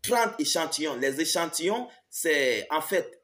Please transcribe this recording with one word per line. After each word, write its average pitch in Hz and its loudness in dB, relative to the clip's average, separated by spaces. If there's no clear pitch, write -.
Trente 226 2
échantillons. 156 -2
Les 135 0
échantillons, 175 0
c'est, 135 2
en 156 0
fait - -4